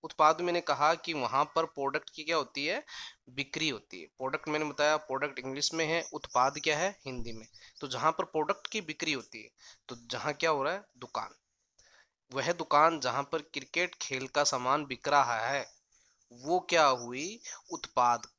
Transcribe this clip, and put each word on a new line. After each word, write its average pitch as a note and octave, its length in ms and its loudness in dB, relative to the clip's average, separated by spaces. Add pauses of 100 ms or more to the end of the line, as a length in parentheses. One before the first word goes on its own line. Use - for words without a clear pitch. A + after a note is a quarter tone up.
उत्पाद D#3+ 340 4
में F3 80 -2
मैंने F3 160 2
कहा D3 340 4
कि E3 180 -8
वहाँ C3+ 320 2
पर E3 200 0
product C#3 440 -4
की D#3 140 -14
क्या D#3+ 140 0
होती C#3 280 -4
है, G#3+ 200 -2 (440)
बिक्री C#3+ 400 -4
होती G2+ 320 -8
है। - 60 -16
Product C3 400 -6
मैंने D3+ 180 0
बताया, D3+ 320 2
product C#3 420 -4
English C3+ 340 -4
में E3 120 0
है, D#3+ 280 -2
उत्पाद C#3 500 0
क्या D3+ 140 2
है, F#3+ 280 -2
हिंदी B2 280 -6
में। A2 140 -12 (340)
तो D3 60 -8
जहाँ B2+ 240 0
पर F3+ 140 -4
product D3+ 420 -2
की G#3+ 140 -4
बिक्री D#3 320 -4
होती A#2 300 -8
है, A2+ 60 -20 (380)
तो B2+ 80 -12
जहाँ A#2+ 380 -6
क्या D#3+ 160 0
हो C#3+ 140 2
रहा D#3 100 0
है, G3+ 100 -8 (140)
दुकान, A#2+ 380 -10 (960)
वह C#3 220 -2
दुकान D#3+ 460 4
जहाँ B2+ 240 -2
पर D3+ 180 -4
क्रिकेट E3 540 -6
खेल C3 320 -6
का D3 160 2
सामान C#3 420 2
बिक C3+ 220 -6
रहा A#2+ 400 2
है, C3+ 260 -4 (580)
वो C#3 280 -2
क्या E3+ 260 4
हुई, C3 540 0 (320)
उत्पाद B2 560 2 (120)